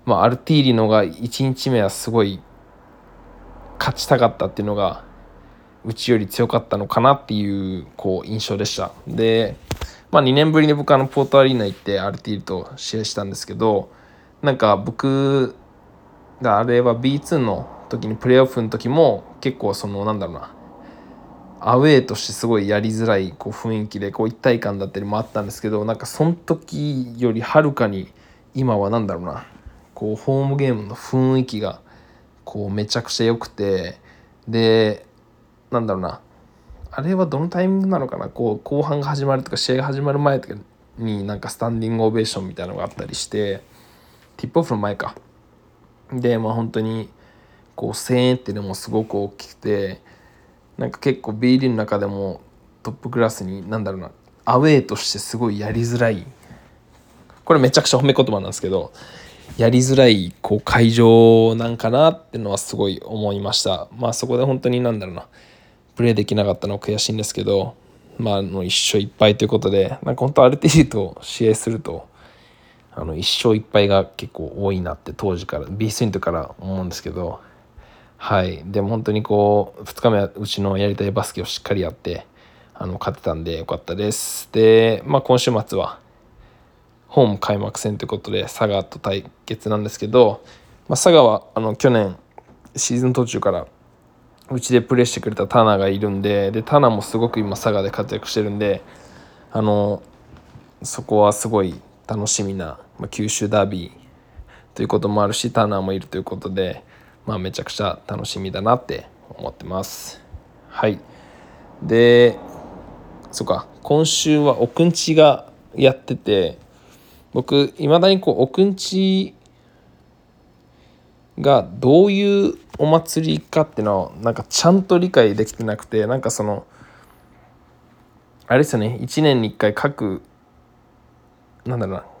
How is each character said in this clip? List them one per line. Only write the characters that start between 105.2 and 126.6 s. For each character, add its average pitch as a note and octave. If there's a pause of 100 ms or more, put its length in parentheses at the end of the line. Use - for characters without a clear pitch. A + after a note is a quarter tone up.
あ G2+
る G2
し、 -
タ G#2+
ナ G2
も F#2+
い G2
る -
と -
い -
う F#2
こ -
と -
で、 F#2 (420)
ま G#2+
あ、 F#2
め F#2
ち -
ゃ -
く -
ち -
ゃ F#2
楽 -
し -
み F#2+
だ F#2+
な A2+
っ B2+
て - (240)
思 -
っ -
て -
ま F#2
す。 - (480)
は -
い。 G2+ (840)
で、 A#2+ (920)
そ -
う -
か、 - (160)
今 D#3
週 D3+
は C#3+
お A#2
く -
ん F3
ち D#3+
が D#3 (300)
や C3
っ C3
て -
て、 F#2 (760)
僕、 C#3 (100)
未 D#3
だ F#3+
に F#3+
こ -
う、 -
お C3
く F#3+
ん G3
ち F#3+ (2000)
が B2+ (140)
ど D3
う G#3
い G3+
う - (220)
お D3+
祭 D#3+
り D#3
か -
っ D3+
て -
い -
う -
の G2+
を、 -
な A2+
ん -
か G2+
ち -
ゃ E3+
ん F#3+
と F#3+
理 F3+
解 G#2+
で G#2+
き -
て A#2
な G#2+
く -
て、 G#2+
な B2+
ん B2+
か A#2
そ G#2+
の、 G#2+ (1800)